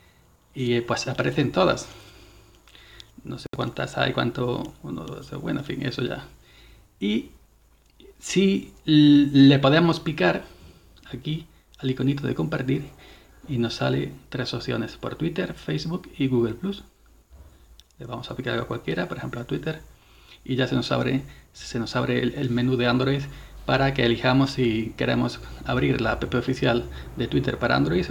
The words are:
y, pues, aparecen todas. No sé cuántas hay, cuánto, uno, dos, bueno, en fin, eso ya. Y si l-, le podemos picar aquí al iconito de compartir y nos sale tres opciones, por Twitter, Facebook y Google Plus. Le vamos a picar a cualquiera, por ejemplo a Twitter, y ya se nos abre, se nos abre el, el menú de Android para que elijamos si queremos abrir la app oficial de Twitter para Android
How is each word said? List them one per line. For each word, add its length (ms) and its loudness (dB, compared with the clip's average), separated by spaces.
y, 280 0
pues, 260 -4
aparecen 460 0
todas. 340 0
No 160 -10
sé 160 -16
cuántas 440 -6
hay, 160 0
cuánto, 680 -4
uno, 220 -12
dos, 260 -14
bueno, 200 -6
en 60 -12
fin, 200 -6
eso 160 -6
ya. 240 -6
Y 320 -2
si 540 2
l-, 640 10
le 120 10
podemos 400 4
picar 440 0
aquí 340 -6
al 120 -4
iconito 360 -2
de 80 -2
compartir 500 -2
y 120 -4
nos 160 -2
sale 360 -2
tres 240 -6
opciones, 420 -6
por 200 -8
Twitter, 360 -4
Facebook 640 -6
y 120 0
Google 260 2
Plus. 280 -8
Le 80 -14
vamos 240 -10
a 60 -8
picar 220 -4
a 60 -4
cualquiera, 420 -4
por 120 -10
ejemplo 200 -8
a 60 -8
Twitter, 380 -6
y 100 -2
ya 100 2
se 80 -2
nos 180 0
abre, 280 0
se 260 -10
nos 160 -6
abre 280 0
el, 140 -2
el 120 -2
menú 300 0
de 80 2
Android 340 2
para 260 2
que 140 2
elijamos 460 4
si 440 0
queremos 440 -2
abrir 340 0
la 120 2
app 220 -4
oficial 540 0
de 100 -2
Twitter 320 0
para 180 2
Android 340 2